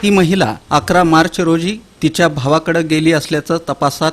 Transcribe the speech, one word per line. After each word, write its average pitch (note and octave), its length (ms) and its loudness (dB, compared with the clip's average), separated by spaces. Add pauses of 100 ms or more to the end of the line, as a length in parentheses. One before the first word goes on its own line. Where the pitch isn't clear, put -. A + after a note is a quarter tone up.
ही G#3 80 2
महिला F3+ 460 2 (140)
अकरा F3 340 2
मार्च E3 360 2
रोजी E3+ 380 0 (240)
तिच्या D#3+ 260 0
भावाकडे D#3 540 0
गेली D#3+ 300 0
असल्याचं D#3 460 -2 (100)
तपासात D3 440 -2